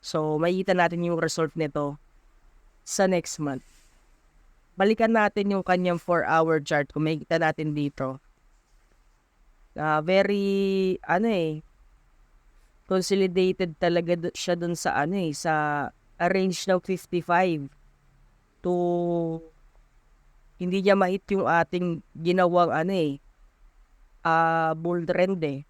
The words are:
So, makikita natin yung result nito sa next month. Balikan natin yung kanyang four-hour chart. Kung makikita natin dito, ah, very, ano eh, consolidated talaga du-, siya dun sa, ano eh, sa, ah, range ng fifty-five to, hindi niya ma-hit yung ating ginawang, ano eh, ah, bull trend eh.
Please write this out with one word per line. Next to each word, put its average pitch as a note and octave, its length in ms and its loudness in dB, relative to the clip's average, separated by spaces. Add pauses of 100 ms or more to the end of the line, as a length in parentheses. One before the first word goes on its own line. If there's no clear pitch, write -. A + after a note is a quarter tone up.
So, D#3 320 -2
makikita F3+ 400 0
natin E3+ 320 0
yung E3+ 80 0
result D#3+ 400 -2
nito D3 400 -4 (880)
sa - 240 0
next F3+ 320 -2
month. C#3 240 -6 (1120)
Balikan A3 400 2
natin G#3 320 0
yung G3 160 0
kanyang F3+ 320 2
four-hour D#3+ 640 2
chart. D3 320 -2
Kung D3+ 160 -2
makikita D#3+ 320 -2
natin D#3 320 -2
dito, C#3 480 -4 (1600)
ah, D#3 240 0
very, G3 1040 0
ano G#3 240 0
eh, D#3+ 320 -2 (1300)
consolidated F#3 880 0
talaga E3+ 400 0
du-, E3+ 160 -6
siya - 240 -4
dun E3+ 160 -2
sa, - 240 -2
ano D#3+ 160 -2
eh, F3 160 -2
sa, D#3 220 -4 (380)
ah, - 400 -4
range F#3+ 360 -2
ng F#3 140 2
fifty-five F3 880 -2 (880)
to, F3 140 -2 (1900)
hindi F3+ 240 -2
niya G3 140 6
ma-hit F#3+ 340 0
yung F#3+ 160 0
ating E3+ 560 0 (140)
ginawang, F3 560 4
ano D#3+ 180 0
eh, D#3 240 0 (1120)
ah, E3 480 2
bull E3+ 320 -2
trend F#3 380 2
eh. C#3+ 240 -4